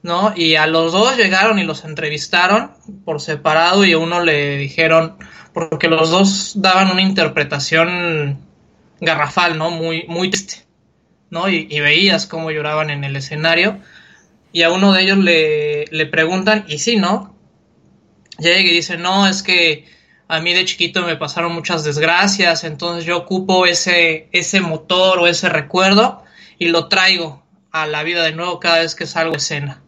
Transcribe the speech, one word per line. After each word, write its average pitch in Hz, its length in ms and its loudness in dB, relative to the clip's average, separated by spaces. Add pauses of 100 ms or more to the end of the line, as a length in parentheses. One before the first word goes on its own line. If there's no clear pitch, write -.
¿no? 185 340 0
Y 160 200 2
a 156 100 4
los 165 260 2
dos 240 240 2
llegaron 202 440 2
y 170 40 0
los 156 200 -6
entrevistaron 160 880 -2 (320)
por 151 160 -6
separado 165 640 2
y 175 100 4
a 160 40 2
uno 175 260 0
le 143 340 0
dijeron, 160 600 0 (360)
porque 160 340 -2
los 160 220 2
dos 196 460 2
daban 190 360 4
una 185 100 2
interpretación 160 1400 -2 (600)
garrafal, 160 580 0
¿no? 160 120 -2
Muy, 165 380 -4
muy 180 220 -4
triste, - 360 -8 (640)
¿no? 170 200 -4
Y, 160 200 -4
y 147 100 -4
veías 165 460 2
cómo 160 240 -8
lloraban 151 400 -4
en 143 140 -6
el 139 120 -6
escenario. 165 640 -2 (720)
Y 165 100 0
a 165 100 4
uno 196 200 4
de 185 100 4
ellos 196 160 2
le, 151 680 2
le 156 200 -4
preguntan, 190 600 0
y 147 100 -8
sí, 233 180 0
¿no? 190 400 -2 (1040)
Llega 170 220 2
y 180 100 2
dice, 170 260 -2
"No, 190 300 0
es 190 160 -2
que 170 440 0 (420)
a 160 120 -2
mí 175 140 -2
de 185 100 0
chiquito 175 400 -4
me 165 120 -4
pasaron 170 360 -4
muchas 165 320 -4
desgracias, 170 800 0
entonces 170 400 -8
yo 175 140 -2
ocupo 185 480 0
ese, 170 680 0
ese 180 280 0
motor 180 580 0
o 170 80 2
ese 175 220 0
recuerdo 190 760 2 (360)
y 170 100 0
lo 165 200 0
traigo 185 560 0 (260)
a 156 160 -4
la 151 160 -6
vida 170 220 -4
de 156 80 -2
nuevo 175 280 -6
cada 170 200 2
vez 165 140 -4
que 165 120 -10
salgo 165 280 -2
a 147 40 -6
escena" 143 500 -8